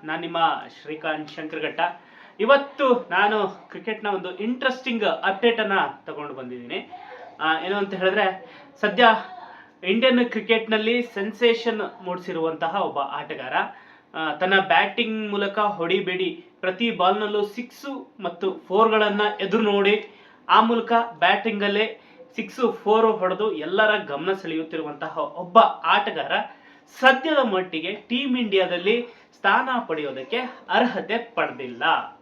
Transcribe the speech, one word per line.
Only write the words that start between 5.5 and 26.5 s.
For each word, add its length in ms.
ಅನ್ನ 120
ತಗೊಂಡು 280
ಬಂದಿದ್ದೀನಿ. 560
ಆ, 200
ಏನು 160
ಅಂತ 180
ಹೇಳಿದ್ರೆ, 520
ಸದ್ಯ 240
ಇಂಡಿಯನ್ 460
ಕ್ರಿಕೆಟ್ನಲ್ಲಿ 720
ಸೆನ್ಸೇಷನ್ 1000
ಮೂಡಿಸಿರುವಂತಹ 760
ಒಬ್ಬ 160
ಆಟಗಾರ, 560
ಆ, 160
ತನ್ನ 260
ಬ್ಯಾಟಿಂಗ್ 680
ಮೂಲಕ 280
"ಹೊಡಿಬೇಡಿ, 840
ಪ್ರತಿ 300
ಬಾಲ್ನಲ್ಲೂ 540
ಸಿಕ್ಸು 760
ಮತ್ತು 480
ಫೋರ್ಗಳನ್ನ 520
ಎದುರು 220
ನೋಡಿ, 600
ಆ 120
ಮೂಲಕ 320
ಬ್ಯಾಟಿಂಗಲ್ಲೇ 840
ಸಿಕ್ಸು, 360
ಫೋರು 400
ಹೊಡೆದು 400
ಎಲ್ಲರ 440
ಗಮನ 360
ಸೆಳೆಯುತ್ತಿರುವಂತಹ 840
ಒಬ್ಬ 400
ಆಟಗಾರ 480